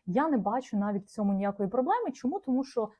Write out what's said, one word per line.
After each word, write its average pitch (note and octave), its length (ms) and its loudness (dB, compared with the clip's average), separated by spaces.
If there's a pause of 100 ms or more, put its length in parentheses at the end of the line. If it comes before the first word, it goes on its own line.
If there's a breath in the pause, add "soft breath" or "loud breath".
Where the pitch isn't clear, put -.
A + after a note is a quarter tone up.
я B3 220 2
не C#4+ 100 4
бачу G#3+ 380 -2
навіть G3+ 280 0
в - 60 -20
цьому G3+ 220 0
ніякої G3+ 360 0
проблеми. D4+ 440 0
Чому? D4+ 280 -4
Тому C4 240 0
що A3+ 360 -2